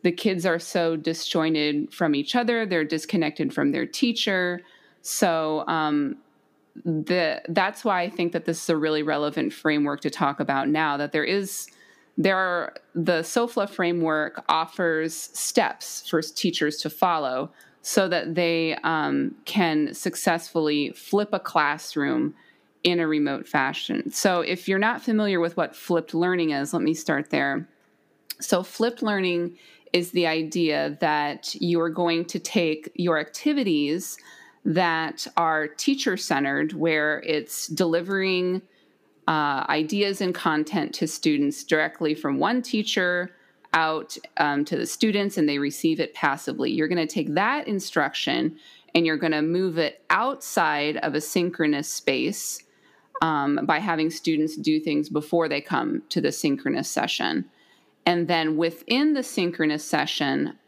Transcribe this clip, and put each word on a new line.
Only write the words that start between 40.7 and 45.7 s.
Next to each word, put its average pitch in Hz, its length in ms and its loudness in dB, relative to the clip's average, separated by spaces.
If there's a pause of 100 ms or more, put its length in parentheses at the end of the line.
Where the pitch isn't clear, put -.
to - 120 -2
students 143 560 0
directly 156 520 0
from 143 240 -2
one 233 240 2
teacher 180 720 0 (400)
out, 160 420 0 (220)
um, 147 260 2
to 156 120 -2
the 123 100 -2
students, 202 500 0
and 151 120 4
they 143 100 0
receive 151 420 0